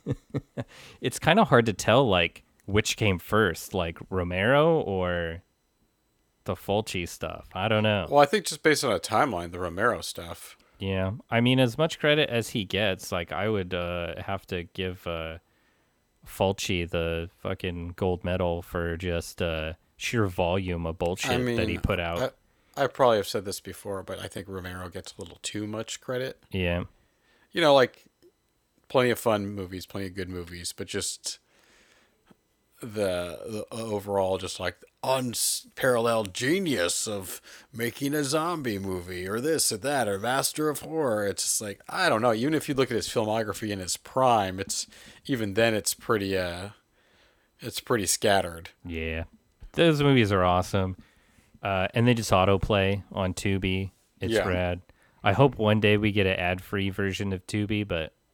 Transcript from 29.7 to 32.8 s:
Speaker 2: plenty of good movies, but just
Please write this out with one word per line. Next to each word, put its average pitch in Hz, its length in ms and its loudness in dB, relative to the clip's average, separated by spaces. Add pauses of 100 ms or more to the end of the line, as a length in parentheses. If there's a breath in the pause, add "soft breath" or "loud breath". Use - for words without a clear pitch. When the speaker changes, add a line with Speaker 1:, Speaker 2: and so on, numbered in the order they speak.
Speaker 2:
plenty 98 180 -8
of 92 80 -10
good 95 160 -6
movies, 87 480 -10
but 90 80 -8
just - 540 -6 (1400 soft breath)